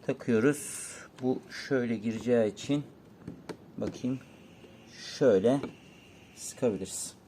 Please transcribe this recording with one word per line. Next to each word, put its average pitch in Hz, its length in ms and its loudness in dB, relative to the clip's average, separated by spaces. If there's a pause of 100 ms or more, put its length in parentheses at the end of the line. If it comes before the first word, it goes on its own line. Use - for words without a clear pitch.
takıyoruz. 120 840 0 (300)
Bu 127 200 0 (260)
şöyle 120 280 2
gireceği 110 560 2
için 143 320 -2 (920)
bakayım. 123 420 -4 (1000)
Şöyle 120 420 6 (760)
sıkabiliriz. - 800 -4 (140)